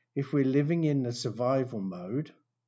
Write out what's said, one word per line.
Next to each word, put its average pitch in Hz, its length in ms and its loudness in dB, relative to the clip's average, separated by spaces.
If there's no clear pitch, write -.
if 139 160 -4
we're 143 120 4
living 147 380 2
in 143 220 2
the 120 80 -2
survival 120 680 -2
mode 95 520 -6